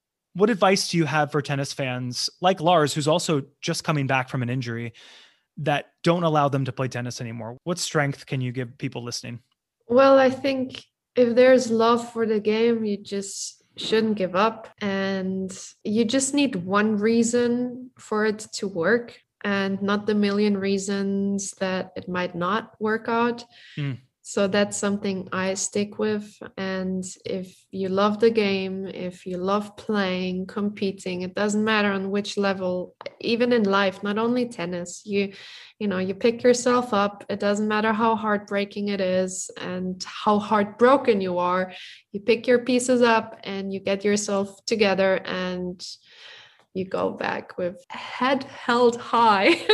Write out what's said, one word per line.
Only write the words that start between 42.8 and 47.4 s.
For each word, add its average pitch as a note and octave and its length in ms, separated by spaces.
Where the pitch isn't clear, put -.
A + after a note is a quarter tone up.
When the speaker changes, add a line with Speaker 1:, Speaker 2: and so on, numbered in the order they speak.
Speaker 2:
up A3+ 420
and G3 280
you G3 60
get G3 260
yourself G3+ 600
together F#3+ 580
and F3+ 560
you F#3 100
go F#3 260
back - 460